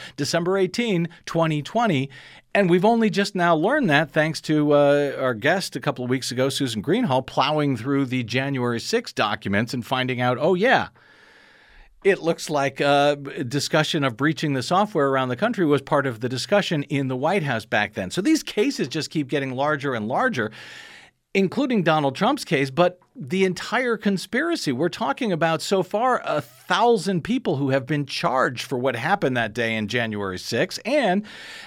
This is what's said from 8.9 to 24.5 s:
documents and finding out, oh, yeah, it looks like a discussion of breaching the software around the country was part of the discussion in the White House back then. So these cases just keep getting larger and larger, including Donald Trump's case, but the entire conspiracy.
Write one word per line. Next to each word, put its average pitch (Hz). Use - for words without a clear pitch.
documents 107
and 123
finding 127
out, 123
oh, 175
yeah, 175
it 190
looks 165
like 139
a 143
discussion 143
of 123
breaching 147
the 131
software 180
around 131
the 123
country 208
was 143
part 139
of 113
the 123
discussion 151
in 143
the 127
White 165
House 120
back 104
then. 92
So 180
these 311
cases 214
just 143
keep 147
getting 139
larger 139
and 110
larger, 127
including 202
Donald 151
Trump's 240
case, 139
but 175
the 185
entire 220
conspiracy. 226